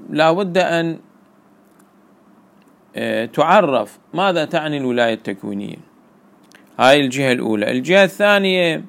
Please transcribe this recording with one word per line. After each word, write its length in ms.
لا 220
بد 260
أن، 420
آه، 300
تعرف 720
ماذا 320
تعني 320
الولاية 360
التكوينية. 640
هاي 220
الجهة 300
الأولى. 400
الجهة 320
الثانية 840